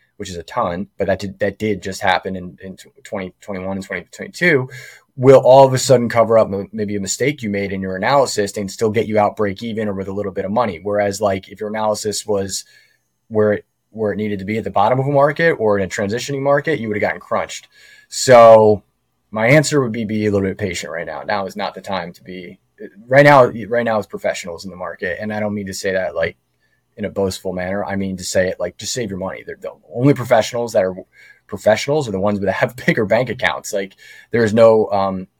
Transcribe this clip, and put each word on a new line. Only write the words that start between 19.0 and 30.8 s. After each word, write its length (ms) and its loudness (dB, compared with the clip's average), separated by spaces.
my 160 -2
answer 340 4
would 100 -2
be, 140 -4
be 200 -2
a 60 2
little 160 0
bit 100 -6
patient 340 -8
right 140 -8
now. 180 -10
Now 220 -4
is 100 -12
not 200 -6
the 60 -14
time 320 -8
to 100 -20
be, 360 -16
right 160 6
now, 220 10
right 380 -2
now 160 0
is 80 -6
professionals 580 -8
in 60 -12
the 60 -16
market. 440 -8
And 100 -8
I 80 -6
don't 140 -4
mean 140 -8
to 60 -10
say 200 -6
that, 220 -4
like, 200 -4
in 80 -6
a 40 -6
boastful 440 -4
manner. 320 -6
I 100 -6
mean 220 -4
to 60 -12
say 240 0
it, 120 -6
like, 180 -6
just 160 -10
save 160 -6
your 100 -8
money. 260 -10
They're 140 -14
the 140 -12
only 200 4
professionals 600 0
that 100 2